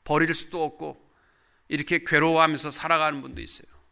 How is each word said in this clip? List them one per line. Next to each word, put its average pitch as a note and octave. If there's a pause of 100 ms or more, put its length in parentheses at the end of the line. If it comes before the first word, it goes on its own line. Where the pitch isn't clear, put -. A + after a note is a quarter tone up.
버릴 D#3+
수도 E3
없고 D3 (680)
이렇게 D#3
괴로워하면서 D#3+
살아가는 D#3
분도 -
있어요. - (260)